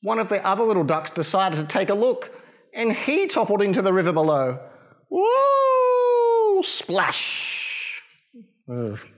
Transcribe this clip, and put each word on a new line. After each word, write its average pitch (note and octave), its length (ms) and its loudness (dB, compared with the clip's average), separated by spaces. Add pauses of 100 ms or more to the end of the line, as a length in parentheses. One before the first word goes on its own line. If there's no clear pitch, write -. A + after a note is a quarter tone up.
One A3 160 -2
of A3 100 -2
the G#3 180 0
other G3 180 2
little G3+ 200 2
ducks D#3 260 -2
decided F3+ 460 -2
to D#3 80 -4
take E3+ 260 -2
a G3+ 40 2
look, A#3 360 0 (420)
and A#3 200 -2
he D#4+ 340 0
toppled G#3 340 0
into G3+ 220 2
the F#3+ 100 2
river F3+ 200 2
below. D3 460 2 (520)
Woo! B4 1500 2
Splash! - 1400 -4 (680)
Ugh. A#2 280 -6 (200)